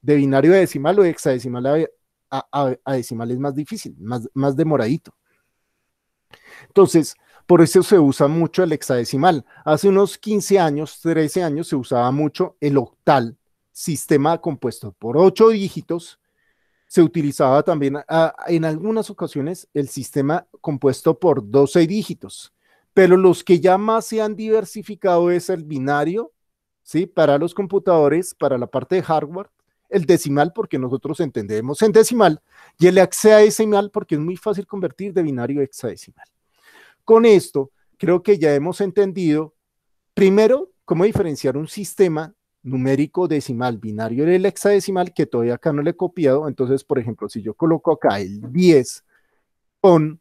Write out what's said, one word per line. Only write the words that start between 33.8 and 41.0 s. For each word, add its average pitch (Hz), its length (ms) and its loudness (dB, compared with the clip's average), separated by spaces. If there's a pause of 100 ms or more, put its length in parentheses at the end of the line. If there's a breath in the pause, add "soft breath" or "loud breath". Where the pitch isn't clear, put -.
porque 190 240 -6
es 147 60 -4
muy 175 160 -6
fácil 196 280 -6
convertir 185 480 -10
de 175 120 -2
binario 139 360 -4
a 135 40 0
hexadecimal. - 640 -14 (760 soft breath)
Con 226 200 6
esto, 180 480 2 (260)
creo 175 240 0
que 202 160 2
ya 147 160 2
hemos 160 260 -4
entendido, 180 720 -2 (580)
primero, 214 580 2 (140)
cómo 175 200 0